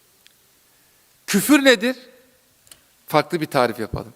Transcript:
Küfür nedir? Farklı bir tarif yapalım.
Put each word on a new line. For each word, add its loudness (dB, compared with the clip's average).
Küfür 2
nedir? 2
Farklı -2
bir -8
tarif -2
yapalım. -12